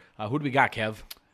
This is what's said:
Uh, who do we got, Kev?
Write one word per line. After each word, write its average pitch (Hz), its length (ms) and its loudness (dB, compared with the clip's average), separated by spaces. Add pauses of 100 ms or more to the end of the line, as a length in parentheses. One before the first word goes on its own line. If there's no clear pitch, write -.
(180)
Uh, 107 100 -6
who 139 100 -2
do 151 60 -6
we 139 60 -2
got, 127 220 4
Kev? 110 240 -4 (380)